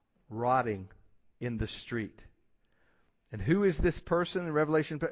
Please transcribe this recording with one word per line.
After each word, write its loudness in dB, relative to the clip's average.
rotting 0
in -4
the -2
street. -8
And -6
who 4
is 4
this 0
person -2
in -2
Revelation 2
p-, -2